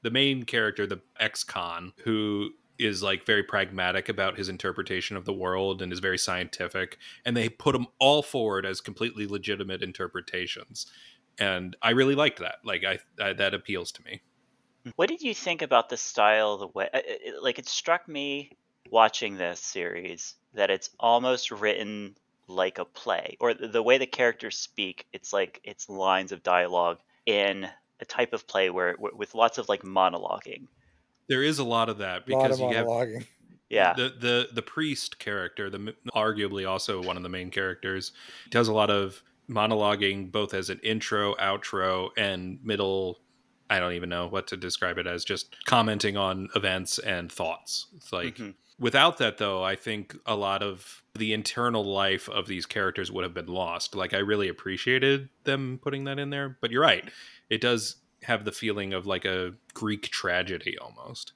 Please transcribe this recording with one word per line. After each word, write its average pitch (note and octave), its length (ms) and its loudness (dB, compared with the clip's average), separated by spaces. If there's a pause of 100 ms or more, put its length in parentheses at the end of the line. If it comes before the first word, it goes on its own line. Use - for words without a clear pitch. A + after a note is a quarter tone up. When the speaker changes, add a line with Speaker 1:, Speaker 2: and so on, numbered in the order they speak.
Speaker 1:
the A#2 80 -2
main C3 340 2
character, G#2+ 420 0
the G2 160 -6 (180)
ex-con, F2+ 720 -4 (120)
who G#2+ 460 -2 (280)
is, G#2 240 0
like, G2 220 -2
very G#2 180 4
pragmatic F#2+ 680 -2
about G2 280 0
his G2 140 -6
interpretation F#2+ 640 -4
of F2+ 80 -10
the G2+ 80 -4
world F#2 480 0
and F#2 120 -6
is F2+ 80 -6
very F#2 180 0
scientific, F2+ 800 -4 (260)
and A#2+ 120 0
they A2+ 120 2
put C3+ 260 0
'em B2 120 0 (120)
all C#3+ 240 6
forward G#2 440 0
as F#2+ 160 -4
completely G#2+ 440 -6
legitimate G2 560 -4
interpretations. F2+ 1040 -8 (520)
And F#2 440 0
I A2+ 80 6
really C3 240 6
liked D3 260 2
that. - 240 -6
Like, F#2 200 -2
I, F#2+ 140 0 (220)
I, G2+ 120 0
that G2 220 2
appeals F#2 380 -4
to - 100 -16
me. - 200 -14 (760)
Speaker 2:
What F#3 120 2
did E4 140 -4
you B3 120 -2
think E3+ 280 -4
about B2+ 260 4
the B2 80 -6
style, G#2+ 600 4
the F#2+ 100 -8
way, F#2+ 240 -2
uh, C3+ 120 2
it, F2+ 380 -8
like, B2 160 0
it B2+ 100 -10
struck - 400 0
me C#3+ 440 -6 (380)
watching A2 460 6
this F2 240 -4
series F2 720 -6 (200)
that G2+ 160 4
it's F#2+ 280 0
almost A#2+ 520 4
written G#2 680 -2 (320)
like F#2 300 0
a F#2 60 -4
play, - 560 -4
or A#2+ 120 4
the, A2+ 160 -4
the A2+ 140 2
way B2 160 8
the C3 80 0
characters A#2 500 0
speak, - 560 -8
it's - 200 -12
like, G2 320 -2
it's - 240 -14
lines F#2+ 440 0
of F2+ 100 -12
dialogue F2+ 580 2 (260)
in G2 420 2 (320)
a - 40 -12
type - 280 -2
of G#2+ 140 -6
play F#2+ 240 2
where, F2+ 220 2
w-, G2+ 240 -6
with G#2 180 -8
lots A2+ 240 4
of, - 100 -6
like, G2+ 140 0
monologuing. F#2+ 840 0 (640)
Speaker 1:
There C3 140 2
is D3 160 2
a C#3 60 0
lot A2+ 240 2
of G#2 100 -4
that F#2 320 -6
Speaker 3:
A C3 40 0
lot C3 160 6
of C3 80 2
Speaker 1:
because - 20 -2
you B2 160 2
have A#2 100 2
Speaker 3:
monologuing. A#2 400 -2 (420)
Speaker 2:
Yeah. G2 280 6
Speaker 1:
the, B2+ 220 0
the, A#2+ 340 2
the A2+ 100 -4
priest - 560 -4
character, G2+ 520 -6
the G2+ 80 -10
m-, G#2 180 -10 (180)
arguably G2+ 540 0
also F#2+ 340 -2
one F#2 140 -2
of F2+ 60 -8
the F2+ 60 -8
main F2+ 220 -6
characters, F#2+ 600 -4 (380)
does A#2 180 4
a A2 40 2
lot G#2 180 6
of G2 320 2 (280)
monologuing, G#2 800 2
both G#2 240 -2
as F#2+ 160 -4
an F#2 120 -6
intro, G#2 540 0
outro, F#2+ 800 0
and F#2+ 480 -2
middle. F#2+ 560 0 (480)
I G2 120 2
don't F2+ 140 0
even F2 140 -6
know F2 200 -2
what F#2+ 200 -4
to F#2+ 80 -8
describe F2+ 420 -2
it F2+ 80 -4
as, F2 180 -4
just - 320 -6 (100)
commenting G#2+ 500 4
on F#2+ 380 -2
events F#2 460 0
and F2 300 -4
thoughts. - 680 -6
It's - 160 -14
like, F2 280 -6
Speaker 2:
Mm-hmm. G#2 100 -10 (280)
Speaker 1:
without C3+ 400 4
that, A2+ 200 0
though, F#2+ 260 0
I F#2+ 120 0
think G#2 400 -8 (100)
a A2 100 -2
lot G2 260 0
of F#2+ 400 -10 (120)
the A2 180 -2
internal A2+ 520 0
life G2 440 0
of G2 180 -4
these F2+ 200 -6
characters F#2+ 440 -2
would F#2+ 140 -2
have F2 100 -6
been F2 120 -6
lost. F2 500 -4
Like, F#2 180 -2
I F#2+ 40 2
really G2+ 300 2
appreciated C3 840 0 (140)
them C3+ 380 -2
putting C#3 220 -6
that C#3 140 -6
in C#3+ 120 -4
there, C#3 300 -6
but A#2+ 100 -10
you're B2 120 4
right. A#2 280 6 (400)
It A#2 100 2
does A#2+ 360 2 (260)
have A2 220 0
the G#2+ 80 -4
feeling G2+ 400 -2
of, F#2 140 -2
like, F#2 180 -2
a F#2 300 -2 (200)
Greek G#2 360 -2
tragedy F2+ 680 -2
almost. - 580 -14